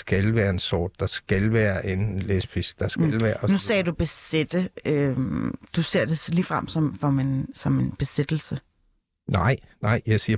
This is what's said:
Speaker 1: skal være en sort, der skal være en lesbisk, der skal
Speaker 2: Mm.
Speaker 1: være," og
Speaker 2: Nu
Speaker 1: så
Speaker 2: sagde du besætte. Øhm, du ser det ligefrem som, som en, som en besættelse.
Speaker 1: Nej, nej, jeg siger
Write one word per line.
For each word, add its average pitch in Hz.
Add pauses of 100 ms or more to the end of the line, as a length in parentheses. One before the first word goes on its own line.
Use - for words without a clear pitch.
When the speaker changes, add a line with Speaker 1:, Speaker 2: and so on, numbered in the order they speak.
Speaker 1:
skal 101
være 101
en 92
sort, 85 (100)
der 95
skal 104
være 104
en 95
lesbisk, 92
der -
skal -
Speaker 2:
Mm. 113
Speaker 1:
være," 107
og -
Speaker 2:
Nu 196
Speaker 1:
så 185
Speaker 2:
sagde 202
du 170
besætte. 165 (160)
Øhm, 135 (220)
du 170
ser 147
det 151
ligefrem 170
som, 156
som 139
en, 135
som 139
en 127
besættelse. 147 (720)
Speaker 1:
Nej, 92 (260)
nej, 110
jeg 107
siger 110